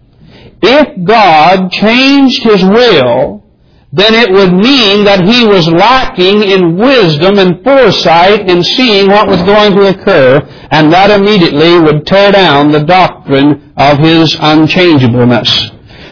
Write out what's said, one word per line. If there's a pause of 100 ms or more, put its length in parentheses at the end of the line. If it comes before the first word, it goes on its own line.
(640)
If
God
changed
his
will, (500)
then
it
would
mean
that
he
was
lacking
in
wisdom
and
foresight
in
seeing
what
was
going
to
occur, (320)
and
that
immediately
would
tear
down
the
doctrine
of
his
unchangeableness. (420)